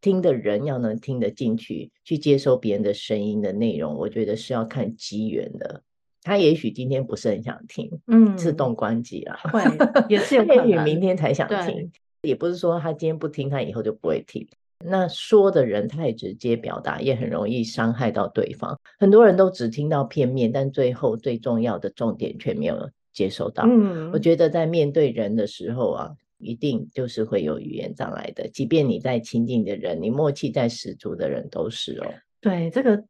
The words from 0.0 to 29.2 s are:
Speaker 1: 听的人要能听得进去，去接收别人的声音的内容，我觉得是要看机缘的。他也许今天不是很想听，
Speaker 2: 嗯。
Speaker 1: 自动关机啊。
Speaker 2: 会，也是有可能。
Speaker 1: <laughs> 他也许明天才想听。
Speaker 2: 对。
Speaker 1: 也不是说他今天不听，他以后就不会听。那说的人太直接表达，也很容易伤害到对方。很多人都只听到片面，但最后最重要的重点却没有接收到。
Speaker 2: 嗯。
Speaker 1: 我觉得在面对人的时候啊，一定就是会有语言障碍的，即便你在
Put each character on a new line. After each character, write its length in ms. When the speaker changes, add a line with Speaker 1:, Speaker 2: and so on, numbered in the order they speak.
Speaker 1:
听 200
的 140
人 300
要 120
能 180
听 240
得 120
进 260
去， 340
去 120
接 220
收 180
别 200
人 80
的 100
声 260
音 220
的 100
内 240
容， 200
我 120
觉 160
得 120
是 180
要 100
看 320
机 340
缘 280
的。 240
他 160
也 160
许 160
今 180
天 160
不 120
是 120
很 140
想 260
听， 220
Speaker 2:
嗯。 320
Speaker 1:
自 160
动 220
关 260
机 220
啊。 120
Speaker 2:
会， 120
也 100
是 160
有 100
可 80
能。 40
Speaker 1:
<laughs> 40
他 40
也 120
许 60
明 180
天 160
才 160
想 140
听。 100
Speaker 2:
对。 320
Speaker 1:
也 140
不 120
是 80
说 240
他 140
今 140
天 100
不 100
听， 220
他 140
以 100
后 80
就 100
不 160
会 200
听。 200
那 220
说 420
的 160
人 220
太 240
直 240
接 200
表 240
达， 220
也 140
很 120
容 220
易 140
伤 280
害 200
到 160
对 260
方。 260
很 100
多 160
人 100
都 140
只 180
听 220
到 140
片 260
面， 220
但 180
最 240
后 240
最 180
重 240
要 200
的 100
重 260
点 220
却 160
没 140
有 220
接 160
收 220
到。 160
Speaker 2:
嗯。 480
Speaker 1:
我 60
觉 160
得 140
在 180
面 240
对 180
人 260
的 100
时 280
候 180
啊， 200
一 160
定 380
就 140
是 160
会 200
有 160
语 140
言 200
障 180
碍 240
的， 140
即 160
便 220
你 120
在 200